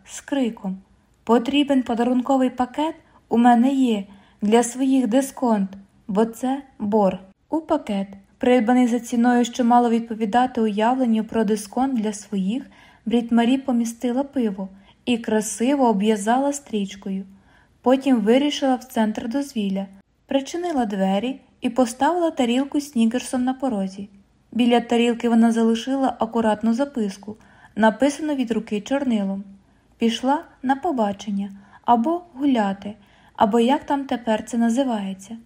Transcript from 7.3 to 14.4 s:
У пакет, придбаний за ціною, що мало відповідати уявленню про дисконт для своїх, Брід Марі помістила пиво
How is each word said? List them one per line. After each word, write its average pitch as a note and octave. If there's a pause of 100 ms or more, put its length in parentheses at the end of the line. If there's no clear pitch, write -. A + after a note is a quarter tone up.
У D#4+
пакет, A3 (300)
придбаний B3
за A#3
ціною, A#3+
що A#3+
мало A#3+
відповідати A#3
уявленню A3
про A3+
дисконт A3
для G#3+
своїх, G3+ (420)
Брід A#3
Марі A#3
помістила A#3+
пиво G#3 (360)